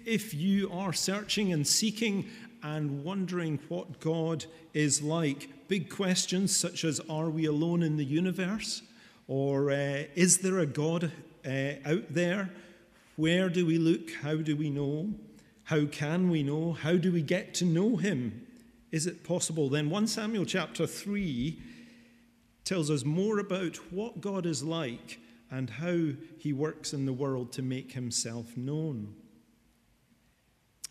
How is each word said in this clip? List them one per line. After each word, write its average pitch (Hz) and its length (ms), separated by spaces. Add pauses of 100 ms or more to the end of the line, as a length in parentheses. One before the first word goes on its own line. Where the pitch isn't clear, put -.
if - 240
you 190 400
are 180 220
searching 202 580
and 147 140
seeking 214 640 (320)
and 151 420
wondering 175 540 (100)
what 175 320
God 160 460 (260)
is 147 300
like, 147 480 (180)
big 190 220
questions 185 640
such - 260
as, 160 160 (120)
"Are 160 180
we 160 160
alone 165 380
in 151 160
the 147 60
universe?" 180 760 (480)
Or, 139 420
uh, 139 340 (100)
"Is 180 240
there 185 220
a 156 60
God, 160 460 (340)
uh, 135 260 (120)
out 175 240
there? 175 420 (680)
Where 175 340
do 175 160
we 160 100
look? 165 340 (120)
How 151 140
do 156 200
we 151 140
know? 143 420 (520)
How 151 200
can 160 460
we 156 120
know? 156 300
How 156 240
do 180 160
we 170 80
get 151 360
to 175 100
know 185 300
him? 123 500 (440)
Is 160 160
it 165 180
possible?" 160 440
Then 147 220
one 208 160
Samuel 220 400
chapter 165 400
three 160 720 (1040)
tells 165 260
us 135 140
more 190 340
about 190 380 (160)
what 202 300
God 190 240
is 139 160
like 151 580 (300)
and 131 180
how 160 440 (260)
he 147 160
works 156 400
in 139 100
the 135 80
world 127 400
to 135 100
make 131 300
himself 117 640
known. 131 600 (1700)